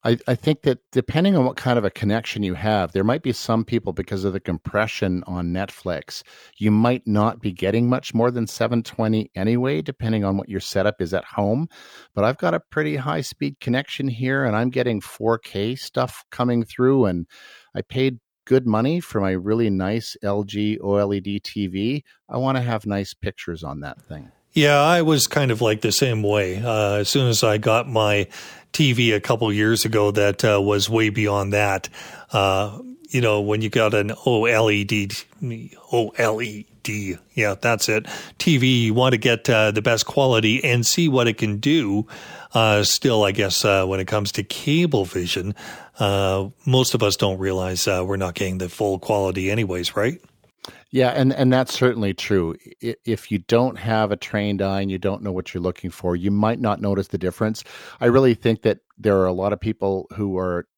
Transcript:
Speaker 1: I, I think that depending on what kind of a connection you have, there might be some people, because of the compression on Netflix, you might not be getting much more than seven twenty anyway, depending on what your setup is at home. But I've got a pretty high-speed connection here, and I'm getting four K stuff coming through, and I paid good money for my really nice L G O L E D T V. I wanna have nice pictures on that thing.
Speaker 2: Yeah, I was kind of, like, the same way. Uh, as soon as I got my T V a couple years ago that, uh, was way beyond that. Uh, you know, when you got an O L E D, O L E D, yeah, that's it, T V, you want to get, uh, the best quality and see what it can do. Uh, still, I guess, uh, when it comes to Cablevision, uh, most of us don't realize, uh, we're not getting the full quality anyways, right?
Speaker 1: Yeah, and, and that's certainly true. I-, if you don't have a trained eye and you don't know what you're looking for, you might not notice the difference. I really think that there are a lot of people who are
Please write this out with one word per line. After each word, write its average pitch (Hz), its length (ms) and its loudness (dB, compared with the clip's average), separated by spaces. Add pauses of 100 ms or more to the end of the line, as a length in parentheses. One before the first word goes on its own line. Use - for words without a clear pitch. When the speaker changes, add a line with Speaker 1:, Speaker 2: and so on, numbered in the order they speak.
Speaker 1:
I, 117 220 2
I 123 80 2
think 156 280 -2
that 131 160 0 (120)
depending 175 460 0
on 127 80 4
what 127 100 -2
kind 123 240 0
of 104 60 -2
a 95 40 2
connection 107 540 -2
you 90 120 -2
have, 95 360 0
there 95 140 0
might 135 180 0
be 131 80 -2
some 113 320 -2
people, 107 300 -4
because 95 320 -6
of 95 80 0
the 95 60 -6
compression 92 840 -2
on 87 280 -4
Netflix, 92 720 -8 (340)
you 104 140 2
might 117 360 2
not 104 340 0
be 98 120 -4
getting 110 360 0
much - 240 -4
more 117 160 2
than 120 160 -4
seven 113 380 -2
twenty 110 500 -2
anyway, 120 480 -2
depending 113 420 -4
on 98 140 0
what - 120 -6
your 95 100 -6
setup 98 420 -2
is 85 100 -4
at 92 140 -4
home. 113 440 -2 (440)
But 101 100 0
I've 123 140 0
got 170 160 0
a 165 60 -2
pretty 151 380 -4
high-speed 143 600 -6
connection 135 500 -4
here, 127 340 -2
and 110 120 0
I'm 120 140 2
getting 123 320 -2
four 113 380 -2
K 107 340 -4
stuff - 560 -6
coming 120 340 0
through, 127 420 2
and 87 200 -2 (480)
I 98 80 -6
paid 131 380 -2 (260)
good 127 220 4
money 120 320 2
for 110 220 -4
my 95 100 0
really 107 380 0
nice 98 520 -2
L 104 220 -2
G 104 400 -4
O 101 120 0
L 101 180 0
E 98 80 -2
D 101 180 -6
T 104 280 -6
V. 107 360 -4 (240)
I - 80 -10
wanna 131 240 0
have 113 260 -4
nice 101 280 -4
pictures 85 500 -8
on 73 160 -10
that 71 220 -14
thing. - 320 -16 (180)
Speaker 2:
Yeah, 143 300 4
I 170 200 4
was 156 240 4
kind 139 240 0
of, 113 120 0
like, 107 200 2
the 107 100 0
same 113 300 0
way. 101 400 0
Uh, 107 360 0
as 101 120 0
soon 135 180 2
as 113 160 2
I 107 140 4
got 113 320 2
my 104 380 2 (460)
T 143 180 2
V 117 220 4
a 104 80 0
couple 113 300 0
years 107 340 2
ago 107 260 2
that, 101 320 2
uh, 104 180 4
was 104 280 2
way 110 200 2
beyond 101 440 -2
that. 101 360 0 (420)
Uh, 101 480 0 (300)
you 127 120 0
know, 107 200 2
when 107 200 0
you 110 80 -2
got 110 240 2
an 104 180 0 (140)
O 117 200 4
L 113 240 4
E 104 140 2
D, 101 260 -2 (840)
O 117 260 0
L 113 240 0
E 104 260 -10 (160)
D, 101 320 -6 (180)
yeah, 104 260 0
that's 117 300 0
it, 110 180 -2 (320)
T 156 180 4
V, 123 280 4
you 107 80 2
want 127 200 4
to 123 40 2
get, 117 320 0
uh, 110 220 4
the 107 100 0
best 113 240 0
quality 123 580 2
and 120 220 0
see 170 220 2
what 127 200 4
it 110 100 -2
can 104 200 -2
do. 110 480 2 (480)
Uh, 107 300 4
still, 110 400 2
I 98 80 4
guess, 98 340 0
uh, 98 200 4
when 95 140 -2
it 92 60 -4
comes 101 280 -2
to 104 100 -4
Cablevision, 101 1120 -2 (420)
uh, 98 520 0 (180)
most 127 260 2
of 113 80 0
us 101 140 2
don't 95 240 -2
realize, 92 480 -2
uh, 92 180 0
we're 98 120 -2
not 92 180 -4
getting 92 240 -4
the 90 100 -6
full 98 300 -2
quality 95 500 -2
anyways, 92 460 -2
right? 120 260 -2 (720)
Speaker 1:
Yeah, 127 180 4
and, 135 240 2
and 127 180 2
that's 127 220 2
certainly 110 400 0
true. 87 420 0 (280)
I-, 117 200 -6
if - 280 -4
you 101 80 0
don't 120 400 2
have 110 320 0
a 101 60 -2
trained 104 440 -4
eye 98 200 0
and 98 100 -4
you 92 80 -4
don't 101 240 -4
know 101 80 -6
what 90 200 -8
you're 87 120 -6
looking 90 260 -4
for, 90 260 -4
you 90 140 -2
might 107 300 2
not 104 200 0
notice 98 280 -2
the 98 100 -6
difference. 92 460 -4 (360)
I 123 60 0
really 123 300 6
think 113 260 0
that 104 180 0 (180)
there 101 200 4
are 95 80 4
a 92 80 0
lot 95 200 0
of 95 60 -6
people 98 540 -2
who 98 240 -4
are 90 300 -4 (100)